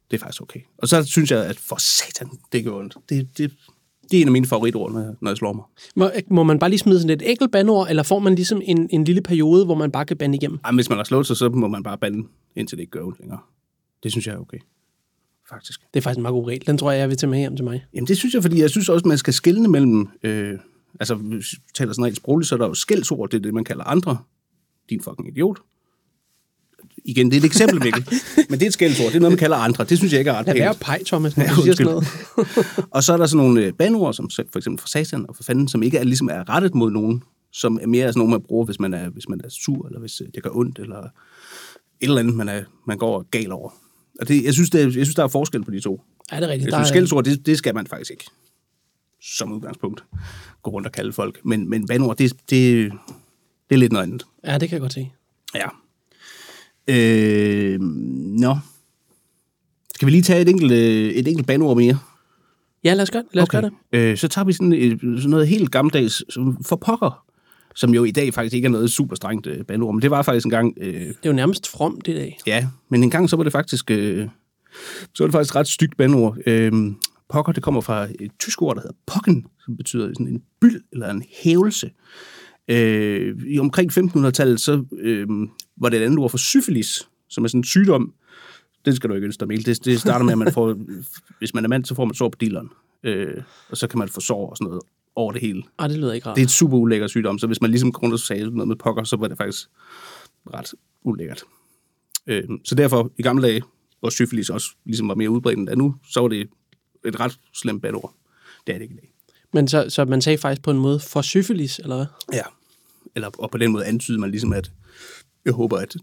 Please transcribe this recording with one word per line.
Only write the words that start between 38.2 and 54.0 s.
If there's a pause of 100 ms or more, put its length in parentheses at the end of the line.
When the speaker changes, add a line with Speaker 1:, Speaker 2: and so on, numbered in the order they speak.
Speaker 1:
man
bruger,
hvis
man
er,
hvis
man
er
sur,
eller
hvis,
øh,
det
gør
ondt,
eller
et (920)
eller
andet,
man
er, (240)
man
går
gal
over. (500)
Og
det,
jeg
synes,
det
er,
jeg
synes,
der
er
forskel
på
de
to. (300)
Speaker 2:
Ja,
det
er
rigtigt.
Speaker 1:
Jeg
Speaker 2:
Der
Speaker 1:
synes,
Speaker 2:
er
Speaker 1:
skældsord,
det,
det
skal
man
faktisk
ikke (960)
som
udgangspunkt (580)
gå
rundt
og
kalde
folk.
Men,
men
bandeord,
det, (180)
det, (760)
det
er
lidt
noget